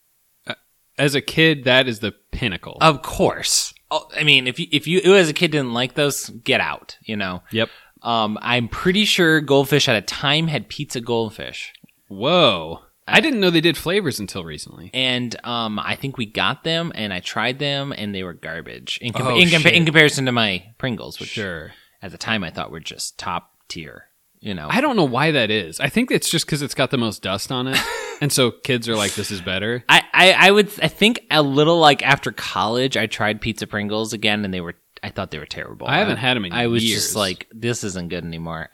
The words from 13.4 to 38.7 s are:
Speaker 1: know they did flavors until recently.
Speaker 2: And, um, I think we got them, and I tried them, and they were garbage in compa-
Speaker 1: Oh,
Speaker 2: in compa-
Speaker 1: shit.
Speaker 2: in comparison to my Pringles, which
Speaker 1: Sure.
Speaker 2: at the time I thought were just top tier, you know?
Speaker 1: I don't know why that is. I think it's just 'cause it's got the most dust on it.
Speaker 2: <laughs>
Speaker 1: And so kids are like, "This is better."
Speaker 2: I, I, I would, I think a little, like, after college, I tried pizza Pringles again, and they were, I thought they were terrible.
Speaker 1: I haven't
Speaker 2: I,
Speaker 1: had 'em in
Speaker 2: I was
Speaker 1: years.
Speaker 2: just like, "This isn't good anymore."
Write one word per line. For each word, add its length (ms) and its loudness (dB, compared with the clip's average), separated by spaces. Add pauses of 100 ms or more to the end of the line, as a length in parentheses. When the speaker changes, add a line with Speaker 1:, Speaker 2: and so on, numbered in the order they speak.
Speaker 1:
know 100 4
they 100 4
did 160 2
flavors 440 -2
until 240 -8
recently. 500 -14
Speaker 2:
And, 400 -2 (100)
um, 340 -4
I 180 -4
think 200 -8
we 100 -4
got 360 -4
them, 320 -4
and 180 -6
I 80 -6
tried 380 -4
them, 380 -4
and 180 -8
they 80 -6
were 100 -8
garbage 720 -12
in 100 -6
compa- 200 -2
Speaker 1:
Oh, 40 0
Speaker 2:
in 120 6
compa- 140 4
Speaker 1:
shit. 120 6
Speaker 2:
in 100 4
comparison 420 4
to 60 0
my 320 0 (140)
Pringles, 400 -6
which 120 -12
Speaker 1:
Sure. 420 -8 (280)
Speaker 2:
at 120 -14
the 60 -16
time 260 -4
I 60 -8
thought 200 -8
were 100 -12
just 380 -12
top 320 -8 (180)
tier, 360 -14 (360)
you 140 -8
know? 160 -8
Speaker 1:
I 100 0
don't 160 0
know 80 4
why 280 0
that 180 0
is. 300 -4
I 80 0
think 220 0
it's 200 0
just 160 -2
'cause 160 -4
it's 120 -6
got 160 0
the 80 0
most 240 -2
dust 280 -4
on 160 -4
it. 180 -2
Speaker 2:
<laughs> 40 -6 (340)
Speaker 1:
And 100 0
so 200 2
kids 360 -4
are 60 0
like, 220 0
"This 160 -6
is 80 -6
better." 480 -4
Speaker 2:
I, 120 8 (140)
I, 180 8 (140)
I 60 8
would, 180 4 (100)
I 60 2
think 420 0
a 140 4
little, 380 4
like, 240 6
after 260 2
college, 640 -2
I 100 2
tried 340 -2
pizza 260 -4
Pringles 460 -4
again, 320 0
and 100 -4
they 60 -6
were, 160 -10 (260)
I 60 -10
thought 240 -8
they 80 -10
were 40 -12
terrible. 440 -12
Speaker 1:
I 100 2
haven't 200 0
Speaker 2:
I, 20 -10
Speaker 1:
had 160 0
'em 80 -2
in 80 -8
Speaker 2:
I 160 0
was 160 2
Speaker 1:
years. 180 0
Speaker 2:
just 140 -4
like, 340 -2
"This 320 -4
isn't 280 -6
good 140 -6
anymore." 500 -8